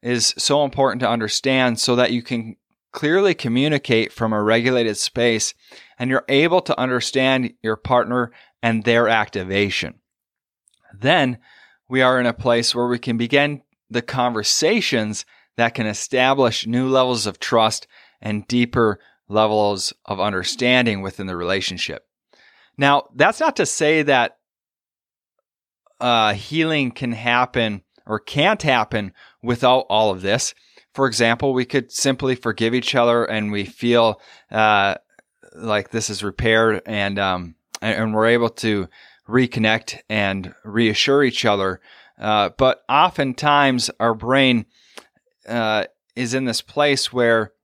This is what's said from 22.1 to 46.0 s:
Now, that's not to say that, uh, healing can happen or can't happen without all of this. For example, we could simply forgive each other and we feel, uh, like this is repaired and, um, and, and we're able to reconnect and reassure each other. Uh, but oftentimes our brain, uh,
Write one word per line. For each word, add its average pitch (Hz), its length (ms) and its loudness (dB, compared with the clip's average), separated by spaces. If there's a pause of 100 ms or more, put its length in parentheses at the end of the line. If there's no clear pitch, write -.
Now, 139 360 2
that's 160 260 2
not 311 160 0
to 156 100 0
say 156 360 0
that, 135 360 0 (1600)
uh, 117 340 2
healing 147 580 -2
can 120 200 -6
happen 117 680 0 (240)
or 107 120 -4
can't 175 440 0
happen 113 500 0 (300)
without 123 480 2
all 107 200 2
of 92 120 -6
this. 101 320 -2 (400)
For 135 120 2
example, 117 460 0
we 127 120 0
could 127 280 -4
simply 131 420 -2
forgive 113 400 -2
each 123 200 -2
other 120 300 2
and 107 280 -4
we 104 120 -4
feel, 117 560 0 (300)
uh, 104 440 2 (600)
like 104 360 -4
this 113 180 -4
is 98 160 -8
repaired 110 600 2
and, 101 320 -4
um, 90 360 -4 (280)
and, 110 200 -2
and 110 120 -4
we're 110 120 2
able 117 240 2
to 104 380 -2 (400)
reconnect 113 800 0
and 98 460 -4 (100)
reassure 113 580 2
each 123 220 -2
other. 98 360 0 (380)
Uh, 104 380 0
but 131 320 2
oftentimes 143 1000 2 (100)
our 113 140 0
brain, 123 500 2 (840)
uh, 107 380 -2 (320)